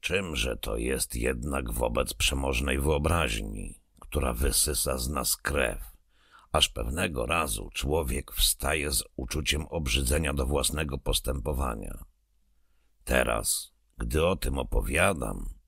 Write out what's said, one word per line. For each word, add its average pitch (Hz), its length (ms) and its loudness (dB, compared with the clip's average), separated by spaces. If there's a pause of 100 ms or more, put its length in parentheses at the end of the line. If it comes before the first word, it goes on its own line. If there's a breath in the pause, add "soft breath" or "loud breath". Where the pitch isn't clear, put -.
Czymże 76 560 -2
to 53 200 -4
jest 60 380 -2
jednak 62 580 -2
wobec 62 420 0
przemożnej 67 640 0
wyobraźni, 67 1000 0 (200)
która 65 340 -2
wysysa 67 640 2
z 62 100 -2
nas 69 280 0
krew, - 580 -2 (580 soft breath)
aż 76 160 4
pewnego 65 580 -2
razu 78 440 0
człowiek 71 640 0
wstaje 73 600 2
z - 120 0 (120)
uczuciem 78 500 -2
obrzydzenia 71 680 2
do 67 120 2
własnego 71 520 0
postępowania? 65 1040 -2 (1000)
Teraz, 58 680 0 (240)
gdy 78 280 2
o 92 100 4
tym 67 220 -2
opowiadam 65 960 0 (140)